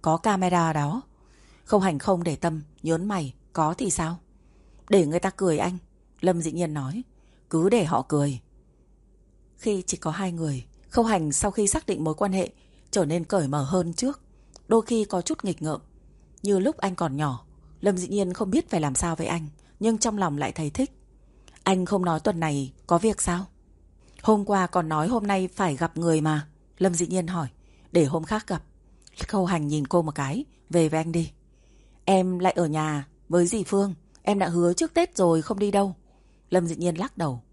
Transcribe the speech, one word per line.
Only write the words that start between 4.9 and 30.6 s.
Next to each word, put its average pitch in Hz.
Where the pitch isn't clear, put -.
người 160
ta 190
cười 175
anh," 180
Lâm 170
Dĩ 156
Nhiên 165
nói. 151
"Cứ 165
để 220
họ 151
cười." 143
Khi 202
chỉ 175
có 156
hai 180
người, 151
Khâu 233
Hành 175
sau 202
khi 202
xác 311
định 185
mối 156
quan 196
hệ, 190
trở 180
nên 175
cởi 170
mở 143
hơn 170
trước, 269
đôi 226
khi 220
có 185
chút 311
nghịch 175
ngợm. 151
Như 202
lúc 269
anh 190
còn 143
nhỏ, 139
Lâm 190
Dĩ 180
Nhiên 190
không 196
biết 302
phải 165
làm 139
sao 170
với -
anh, 165
nhưng 220
trong 214
lòng 165
lại 147
thấy 156
thích. 254
"Anh 185
không 180
nói 160
tuần 175
này 143
có 170
việc 220
sao?" 180
"Hôm 208
qua 196
còn 165
nói 156
hôm 220
nay 190
phải 170
gặp 165
người 160
mà," 151
Lâm 185
Dĩ 170
Nhiên 175
hỏi. 170
"Để 160
hôm 156
khác -
gặp." 175
Khâu 190
Hành 165
nhìn 147
cô 175
một 160
cái, 151